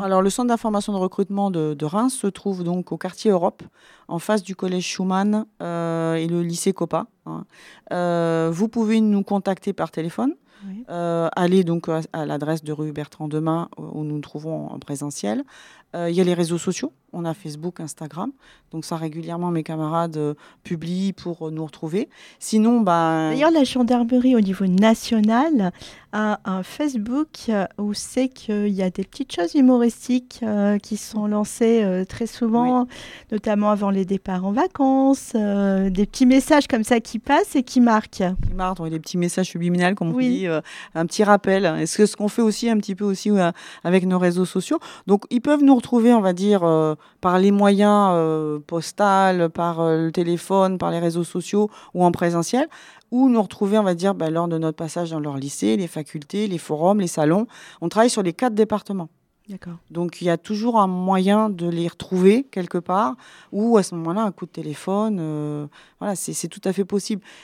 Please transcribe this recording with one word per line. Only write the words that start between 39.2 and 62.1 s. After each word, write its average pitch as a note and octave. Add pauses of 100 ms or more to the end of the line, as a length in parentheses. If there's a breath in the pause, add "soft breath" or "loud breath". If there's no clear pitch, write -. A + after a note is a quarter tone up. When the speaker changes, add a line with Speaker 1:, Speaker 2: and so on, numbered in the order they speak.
Speaker 1:
subliminaux, F3
comme E3+
on E3
Speaker 2:
Oui. B3+ (120)
Speaker 1:
dit, F#3+
euh, D#3+ (360 loud breath)
un E3
petit F#3+
rappel. G3 (140)
Et D#3
ce, G#3+
ce -
qu'on G#3
fait G#3
aussi A3+
un A3+
petit G3
peu G#3
aussi, G3+
euh, F#3 (340 loud breath)
avec F3+
nos F#3
réseaux F3+
sociaux. A#3 (280 loud breath)
Donc, G3+
ils A#3+
peuvent D4
nous C#4
retrouver, A#3+
on A3+
va F#3+
dire, F#3+
euh, D#3+ (260 soft breath)
par F3+
les G3
moyens, G3+
euh, D#3
postal, F#3
par, E3+
euh, E3
le E3
téléphone, F#3
par E3+
les E3+
réseaux E3+
sociaux G3+ (240 loud breath)
ou F3+
en F3
présentiel, F3 (440 loud breath)
ou B3+
nous A#3
retrouver, G3
on G#3+
va F#3+
dire, F#3
bah, D#3+
lors E3+
de E3
notre D#3+
passage E3
dans D#3+
leur D3
lycée, E3
les F#3+
facultés, D#3+
les F#3
forums, E3
les F#3
salons. D#3+ (360 loud breath)
On E3
travaille A3
sur A3
les F3
quatre A#3
départements. G3+ (380)
Speaker 2:
D'accord. F3+ (160)
Speaker 1:
Donc, E3+
il F3
y F3
a E3+
toujours A3
un G3
moyen F#3+
de E3+
les E3+
retrouver F#3+